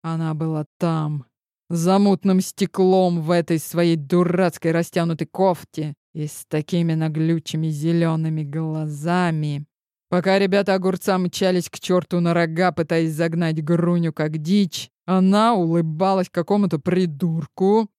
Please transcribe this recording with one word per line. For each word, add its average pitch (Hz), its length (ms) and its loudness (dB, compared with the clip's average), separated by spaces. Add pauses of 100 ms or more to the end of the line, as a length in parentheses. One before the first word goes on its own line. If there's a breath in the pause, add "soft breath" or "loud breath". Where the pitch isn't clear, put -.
Она 160 320 -2
была 156 300 -2 (120)
там, 156 480 -2 (420)
за 170 300 2
мутным 196 440 4
стеклом 185 800 2
в 156 100 -2
этой 170 260 0
своей 170 380 0
дурацкой 175 760 0
растянутой 165 540 -2
кофте 156 720 -2 (180)
и 151 140 -6
с - 200 -14
такими 165 460 0
наглючими 160 760 -2
зелёными 160 760 0
глазами. 156 1200 -4 (440)
Пока 185 280 2
ребята 196 380 2
огурца 185 420 0
мчались 180 540 -2
к - 80 -14
чёрту 180 400 0
на 170 160 2
рога, 170 360 2
пытаясь 165 420 -2
загнать 165 500 -2
Груню 170 500 0
как 156 240 -2
дичь, 180 540 0 (160)
она 190 480 4
улыбалась 175 760 0
какому-то 185 480 0
придурку 180 1200 0